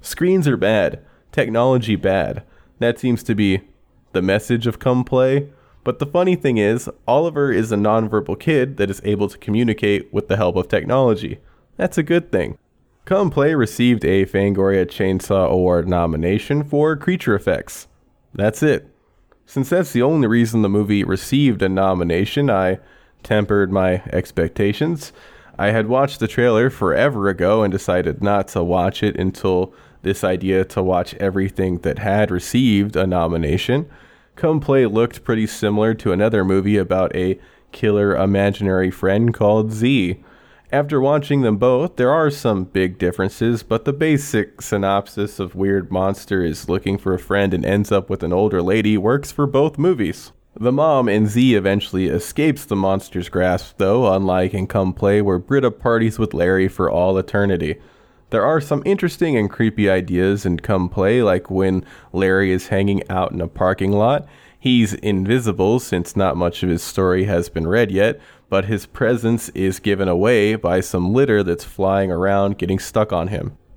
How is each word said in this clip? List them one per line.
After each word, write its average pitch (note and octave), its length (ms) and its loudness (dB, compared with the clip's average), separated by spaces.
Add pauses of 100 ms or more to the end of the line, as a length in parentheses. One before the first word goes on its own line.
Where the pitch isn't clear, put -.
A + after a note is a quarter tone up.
Screens F3+ 480 0
are B2 80 2
bad. G2 480 0 (280)
Technology A#2 640 0
bad. F2+ 460 -2 (360)
That A#2+ 200 0
seems B2 240 -2
to A2+ 120 -2
be G2 280 0 (500)
the F#2 100 0
message A2 440 0
of A2+ 140 -4
Come B2+ 240 0
Play. C3+ 460 0 (320)
But B2+ 160 -4
the C#3+ 80 -4
funny F3+ 300 0
thing B2+ 220 0
is, G#2+ 320 0 (160)
Oliver C#3+ 440 2
is A2+ 220 0
a G#2 40 2
nonverbal G#2+ 600 0
kid C3+ 380 0
that G2 140 0
is F#2+ 140 -10
able G2+ 240 0
to - 100 -18
communicate G#2+ 720 -2
with G#2 160 -4
the G2 80 0
help F#2 200 0
of F2+ 120 -2
technology. A#2 720 0 (400)
That's F3 180 -2
a E3 60 2
good E3+ 280 -2
thing. E2+ 280 -4 (480)
Come F#3+ 240 0
Play D3+ 240 2
received B2 500 2
a F#2+ 220 2
Fangoria G2 580 2
Chainsaw F#2+ 640 0
Award F2+ 400 2
nomination F2 720 0
for D3 320 0
creature D3 400 -2
effects. - 540 -4 (460)
That's G#2+ 280 -2
it. - 280 0 (560)
Since C3+ 240 -4
that's E3+ 220 0
the A#2+ 100 2
only C#3+ 240 2
reason A2+ 340 2
the G#2 80 2
movie G2+ 360 0
received G#2+ 580 0
a F#2+ 80 2
nomination, F#2+ 800 0
I F#2+ 300 0 (420)
tempered G2+ 500 0
my F#2 300 0 (100)
expectations. G#2 1000 -2 (480)
I G2+ 120 0
had A2 180 0
watched C3+ 320 0
the A2 80 -2
trailer A#2+ 400 2
forever G2+ 640 0
ago F#2+ 320 2
and G2 100 0
decided F2+ 500 -2
not G2+ 260 0
to F#2 140 -4
watch F2+ 400 0
it G#2+ 140 0
until F#2 560 -2 (300)
this G2 200 -4
idea F#2+ 440 0
to - 160 -4
watch F#2 320 -2
everything F#2+ 640 -2
that - 220 -4
had G2+ 300 0
received G#2 640 0
a F#2+ 120 0
nomination. E2+ 840 -2 (480)
Come D#3 240 0
Play C3+ 240 2
looked A2+ 400 0
pretty A2 220 0
similar G#2+ 480 0
to A2 180 -2
another G#2 320 2
movie F#2+ 320 2
about F#2 400 0
a F#2 240 -2 (320)
killer G#2 420 2
imaginary G2 760 2
friend G#2 420 0
called A2 400 2
Z. G#2+ 500 0 (480)
After C#3+ 300 0
watching C#3+ 400 0
them A2 160 2
both, B2+ 400 0
there B2+ 160 2
are D#3 180 2
some A2 340 -2
big F#2 340 -2
differences, G2 640 -2
but - 240 -4
the C#3+ 60 0
basic C#3+ 680 -2
synopsis G2+ 800 -4
of F#2 140 -8
weird G2 360 0
monster F#2+ 540 -2
is D#2+ 240 -6
looking G2 300 -2
for F#2+ 160 -2
a F2 40 -2
friend G2 360 0
and F2 100 -2
ends G2+ 260 0
up G2 200 0
with F#2+ 120 -6
an F2 120 -2
older G2 260 2
lady G#2 380 2
works B2+ 340 -2
for D3 140 -2
both C#3+ 320 0
movies. C#3 520 -2 (240)
The A2+ 160 -2
mom C#3 380 2
in G#2+ 180 2
Z A#2+ 280 4
eventually F#2+ 540 0
escapes - 580 -2
the G#2 100 -4
monster's F#2+ 540 -2
grasp, F2+ 480 -2
though, G2+ 360 2
unlike F#2 380 0
in F#2+ 140 -4
Come F#2+ 260 0
Play, G#2 300 2
where G2 160 0
Britta B2+ 320 0
parties A2+ 480 0
with A2 160 -2
Larry F#2+ 340 2
for F#2 220 -2
all F#2 260 2
eternity. F#2 640 -2 (480)
There G#2+ 160 0
are D#3 160 2
some C#3+ 240 -2
interesting E3+ 540 0
and G#2 100 2
creepy G#2+ 400 0
ideas F#2 560 0
in F2+ 140 0
Come F#2 320 -2
Play, G#2+ 320 2
like F#2 280 0
when F#2+ 320 0 (300)
Larry F#2+ 400 2
is F#2 160 -4
hanging G2 400 -2
out F#2 240 -2
in - 80 -6
a E2+ 80 -4
parking F#2+ 440 -2
lot. B2 340 0 (340)
He's A#2+ 320 2
invisible G#2 880 0
since - 340 -4
not F#2+ 220 0
much F2 260 -4
of F#2 60 0
his E2+ 140 0
story F#2 420 0
has F2 240 -2
been E2 180 -6
read G#2 240 0
yet, G#2 300 0 (300)
but F#2+ 140 0
his G#2 220 -4
presence A2+ 640 -2
is F#2+ 280 -2
given G2 300 0
away G#2 480 2
by F#2 240 0
some F#2 340 -2
litter A#2+ 280 4
that's F2 220 -4
flying G2 460 -2
around G2 480 0
getting F#2 200 -2
stuck - 340 -4
on F2 160 -2
him. - 280 -6 (200)